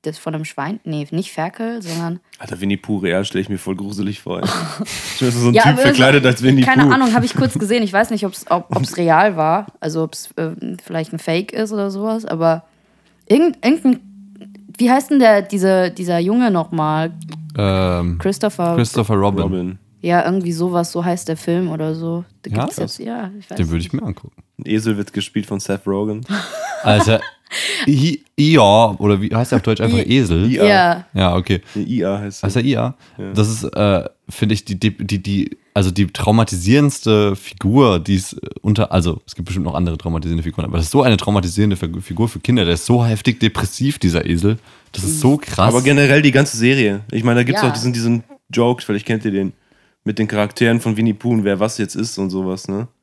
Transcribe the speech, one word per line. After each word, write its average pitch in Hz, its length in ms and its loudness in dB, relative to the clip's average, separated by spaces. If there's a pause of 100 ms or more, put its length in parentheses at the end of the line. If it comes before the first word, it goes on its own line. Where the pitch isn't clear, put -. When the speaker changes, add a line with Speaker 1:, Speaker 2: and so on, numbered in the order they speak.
Speaker 1:
das 156 160 -8
von 160 160 -8
einem 156 100 -6
Schwein, 151 400 -8
nee, 151 260 -6
nicht 165 220 -6
Ferkel, 226 480 -8
sondern 170 400 -6 (180)
Speaker 2:
Alter, - 220 -12
Winnie 101 160 0
Pooh 101 220 -6
Real 92 260 -2
stell 95 160 -4
ich 95 80 -6
mir 101 80 -4
voll 95 200 -6
gruselig 101 440 -8
vor, 90 220 -8
ey. - 60 -4
Speaker 1:
<laughs> - 360 -6 (300)
Speaker 2:
Ich - 60 -8
bin 127 100 2
so 120 180 2
ein 120 60 4
Speaker 1:
Ja, 143 80 6
Speaker 2:
Typ 240 100 6
Speaker 1:
aber 127 80 0
irgend-, 277 160 4
Speaker 2:
verkleidet 131 300 6
als 123 160 2
Winnie 131 200 6
Speaker 1:
keine 262 220 6
Speaker 2:
Pooh. - 80 6
Speaker 1:
Ahnung, 262 220 2
hab 240 100 2
ich 247 100 -4
kurz 254 240 0
gesehen. 220 240 0
Ich 196 120 -4
weiß 202 160 2
nicht, 208 160 -4
ob's, - 240 -8
ob, 175 160 0 (100)
ob's - 220 -4
real 175 380 4
war, 165 300 0 (140)
also 160 240 -4
ob's, - 320 -10
ähm, 165 480 -6
vielleicht 165 300 -6
ein 165 40 -8
Fake 175 340 -2
ist 214 200 -4
oder 202 180 -4
sowas, 220 360 -4
aber 165 380 0 (600)
irgend-, 285 380 4
irgendein, 254 360 2 (760)
wie 240 140 2
heißt 277 200 2
denn 294 80 4
der, 220 220 6
diese, 190 500 2
dieser 180 280 -2
Junge 214 320 2
nochmal? 160 640 0 (440)
Speaker 3:
Ähm, 92 640 0
Speaker 1:
Christopher 185 580 -2
Speaker 3:
Christopher 113 380 0
Robin. 98 280 2
Speaker 2:
Robin. 95 360 -4 (240)
Speaker 1:
Ja, 175 220 2
irgendwie 175 280 -2
sowas, 170 400 -2
so 175 120 -4
heißt 175 220 -4
der 160 120 -4
Film 170 320 -2
oder 156 240 -4
so. 165 300 -6 (180)
Da - 80 -14
Speaker 3:
Ja? 107 100 -2
Speaker 1:
gibt's - 160 -4
jetzt, - 240 -6
ja, 233 360 -8
ich 196 140 -20
weiß - 60 -10
Speaker 3:
Den - 140 -2
würd 85 100 -2
ich 90 120 -8
Speaker 1:
nicht. 139 80 -4
Speaker 3:
mir 220 60 -8
angucken. - 300 -12 (220)
Speaker 2:
Ein - 80 -14
Esel 107 300 0
wird 101 160 -8
gespielt 101 340 -6
von 101 120 -6
Seth 95 300 -6
Rogen. 107 360 -4 (600)
Speaker 3:
Alter, 107 360 4 (680)
I-, 147 340 2 (140)
Eeyore, 113 640 6
oder 101 220 2
wie 104 140 -4
heißt 117 160 -2
der 131 60 2
auf 110 60 0
Deutsch? 110 180 0
Einfach 117 180 2
Speaker 1:
I-, 127 200 2
Speaker 3:
Esel? 95 340 2
Speaker 2:
Ia. 185 140 4
Speaker 1:
Ja. 180 380 4 (100)
Speaker 3:
Ja, 92 220 2
okay. 92 260 0 (120)
Speaker 2:
Nee, 104 80 -4
Ia 98 380 -2
heißt 101 240 -8
er. - 20 -2
Speaker 3:
Heißt 101 100 -2
er 123 60 2
Ia? 123 320 0 (220)
Speaker 2:
Ja. 98 160 -10
Speaker 3:
Das 104 160 2
ist, 110 160 -6
äh, 98 400 0 (240)
finde 107 260 0
ich, 104 100 -6
die, 98 140 -6
die, 107 180 0
die, 101 240 -4
die, 98 380 -4 (160)
also 95 160 2
die 92 160 0
traumatisierendste 107 1300 2
Figur, 107 640 2
die 92 180 0
es, - 180 -4
äh, - 40 -14 (220)
unter, 107 320 0
also 82 340 0
es - 80 -20
gibt 85 120 -8
bestimmt 92 200 -4
noch 82 80 -4
andere 85 240 -2
traumatisierende 82 460 -4
Figuren, 80 220 -6
aber - 100 -4
das 82 100 0
ist - 60 -6
so 143 100 4
eine 113 140 4
traumatisierende 98 600 0
Figu-, 87 240 -6
Figur 110 280 -4
für 104 100 -10
Kinder, 123 260 2
der 85 100 2
ist - 120 -4
so 120 180 2
heftig 113 360 -2
depressiv, 123 580 -2
dieser 85 280 0
Esel. 98 320 0 (340)
Das - 100 -8
ist 156 180 -2
so 143 180 4
krass. - 300 0
Speaker 2:
Aber 120 140 4
generell 143 400 4
die 143 100 4
ganze 139 240 2
Serie. 113 440 2 (100)
Ich 113 140 -2
meine, 120 160 4
da 123 40 2
gibt's 175 180 0
Speaker 1:
Ja. 127 60 2
Speaker 2:
auch 120 40 0
diesen, 120 200 -2
diesen 117 300 0 (280)
Joke, 120 320 0
vielleicht 104 240 -4
kennt 110 180 -2
ihr 107 80 -2
den, 95 200 -2 (520)
mit 107 140 -4
den 110 100 0
Charakteren 113 520 0
von 113 160 -2
Winnie 113 160 2
Pooh 120 200 -2
und 110 120 2
wer 98 160 0
was 110 180 -2
jetzt 101 160 -4
ist 113 240 -6
und 95 120 -4
sowas, 95 380 -6
ne? 101 200 -6 (140)